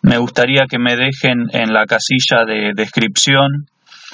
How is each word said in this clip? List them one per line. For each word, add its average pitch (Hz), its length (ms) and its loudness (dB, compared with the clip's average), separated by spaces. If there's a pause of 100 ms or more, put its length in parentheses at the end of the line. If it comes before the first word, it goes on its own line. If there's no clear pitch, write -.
Me 123 160 4
gustaría 123 500 2
que 131 100 -6
me 123 160 0
dejen 127 580 -2
en 113 200 -2
la 107 140 2
casilla 117 600 0
de 107 280 -4
descripción, 135 920 0 (460)